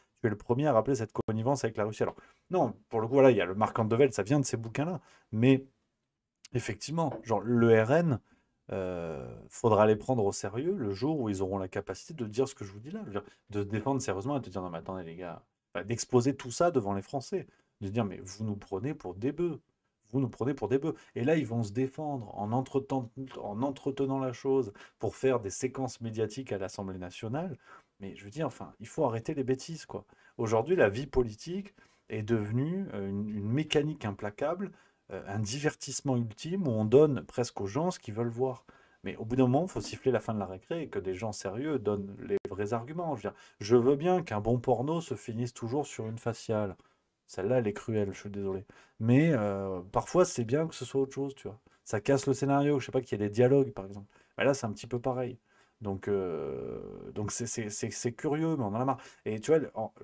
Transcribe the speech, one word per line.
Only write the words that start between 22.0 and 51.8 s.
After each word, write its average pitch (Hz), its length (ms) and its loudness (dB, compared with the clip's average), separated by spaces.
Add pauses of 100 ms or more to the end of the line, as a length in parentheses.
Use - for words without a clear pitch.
en 104 140 -2
entretenant, 131 580 -2 (320)
en 104 200 -4
entretenant 135 580 -2
la 131 120 -2
chose 135 400 0 (260)
pour 104 180 -2
faire 131 240 2
des 98 100 -6
séquences 123 500 -4
médiatiques 113 520 -4
à 104 40 0
l'Assemblée 95 420 -6
nationale. 120 600 -6 (400)
Mais 95 180 -12
je 92 80 -20
veux 101 60 -14
dire, 151 160 -4
enfin, 80 320 -10
il 113 80 -14
faut - 180 -2
arrêter 117 300 -2
les 135 100 -4
bêtises, 131 420 -4
quoi. - 200 -12 (320)
Aujourd'hui, 117 380 2
la 120 120 8
vie 120 180 -2
politique 143 680 -2 (340)
est 110 140 -4
devenue, 120 720 0
euh, 98 140 -4
une, 101 200 -4
une 107 220 -4
mécanique 151 540 0
implacable, 143 640 -4 (400)
euh, 92 160 -8
un 101 140 -4
divertissement 135 760 -2
ultime 156 520 -4
où - 20 0
on 107 140 2
donne 127 400 6
presque - 360 -4
aux 101 60 -4
gens 147 240 0
ce - 80 -8
qu'ils 107 160 -12
veulent 120 140 -2
voir. 123 360 -4 (380)
Mais - 140 -6
au 120 80 -10
bout 113 120 -4
d'un 131 80 8
moment, 135 200 6
il 190 60 -4
faut 110 100 -6
siffler - 320 0
la 107 80 2
fin - 120 -4
de 107 60 -2
la 95 80 -2
récré 120 360 -8
et 131 60 -8
que 98 120 -4
des 92 140 -4
gens 107 180 -4
sérieux 127 480 -4
donnent 101 400 -2
les 98 180 0 (100)
vrais 101 240 -2
arguments. 151 440 -2
Je 104 120 -8
veux - 40 -2
dire, - 80 -20 (180)
je 107 180 6
veux 131 200 8
bien 175 260 2
qu'un 104 180 -4
bon 120 200 2
porno 131 400 0
se 135 140 -8
finisse 120 380 -6
toujours 131 340 -4
sur 113 200 -8
une 113 120 -8
faciale. 107 580 -2 (500)
Celle-là, 107 320 0
elle 113 80 2
est 101 60 2
cruelle, 104 400 -2
je - 80 -14
suis 104 100 -12
désolé. 98 360 -6 (340)
Mais, 135 320 6
euh, 98 480 0 (120)
parfois, 170 340 4
c'est 120 180 -4
bien 147 220 2
que 160 80 -8
ce - 100 -10
soit 135 160 0
autre 135 140 0
chose, 135 200 -4
tu - 140 -14
vois. 101 100 -12 (240)